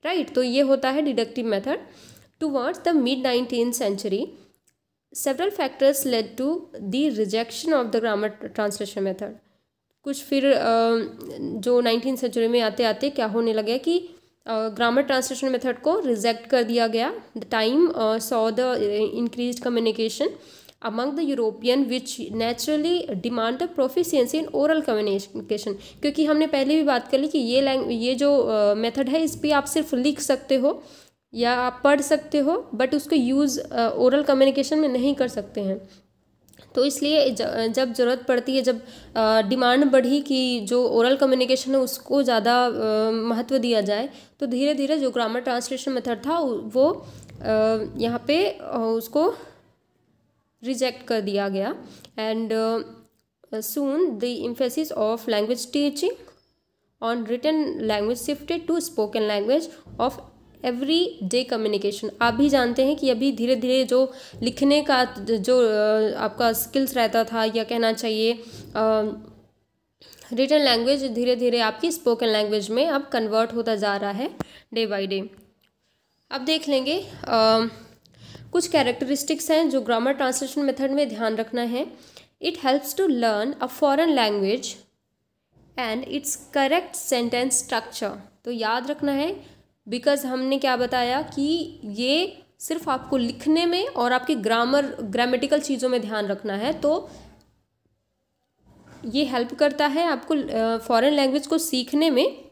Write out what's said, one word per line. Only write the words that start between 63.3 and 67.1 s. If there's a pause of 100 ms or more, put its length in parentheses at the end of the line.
धीरे
धीरे
जो (280)
लिखने
का (160)
जो,
अ,
आपका
स्किल्स
रहता